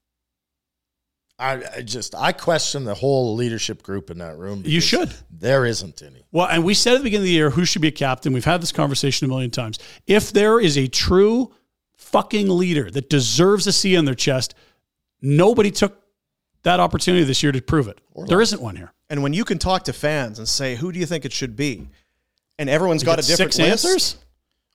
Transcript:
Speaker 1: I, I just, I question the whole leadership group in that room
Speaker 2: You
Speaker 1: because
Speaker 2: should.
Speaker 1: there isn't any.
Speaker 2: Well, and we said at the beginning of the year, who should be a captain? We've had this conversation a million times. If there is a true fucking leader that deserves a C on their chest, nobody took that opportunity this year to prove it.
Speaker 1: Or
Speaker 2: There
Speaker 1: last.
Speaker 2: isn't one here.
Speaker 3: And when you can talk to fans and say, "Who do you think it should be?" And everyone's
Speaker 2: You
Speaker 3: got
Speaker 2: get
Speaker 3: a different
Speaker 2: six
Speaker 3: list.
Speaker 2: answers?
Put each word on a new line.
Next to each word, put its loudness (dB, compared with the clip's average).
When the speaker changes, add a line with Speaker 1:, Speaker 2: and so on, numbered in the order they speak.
Speaker 1:
I, -4
I -10
just, -10
I 0
question -2
the -4
whole 0
leadership -4
group -8
in -14
that -14
room -10
Speaker 2:
You 0
Speaker 1:
because 0
Speaker 2:
should. 0
Speaker 1:
there 0
isn't -6
any. -20
Speaker 2:
Well, 0
and 0
we 2
said 2
at 6
the -6
beginning 0
of 0
the 0
year, 4
who 0
should -2
be 4
a -2
captain? -2
We've -2
had 2
this -6
conversation -2
a 0
million -4
times. -8
If 2
there 4
is 2
a 2
true 2
fucking 0
leader 0
that -6
deserves 4
a 0
C 4
on 4
their 0
chest, -2
nobody 4
took -2
that 2
opportunity 2
this 0
year 2
to -2
prove -2
it. -18
Speaker 1:
Or -14
Speaker 2:
There 2
Speaker 1:
last. 2
Speaker 2:
isn't -8
one -10
here. -20
Speaker 3:
And -4
when 0
you 0
can -4
talk 0
to -6
fans -4
and -12
say, -4
"Who -6
do -8
you -4
think -6
it -10
should -8
be?" -4
And -4
everyone's 2
Speaker 2:
You -4
Speaker 3:
got 2
Speaker 2:
get -2
Speaker 3:
a -2
different 0
Speaker 2:
six 2
Speaker 3:
list. 0
Speaker 2:
answers? 0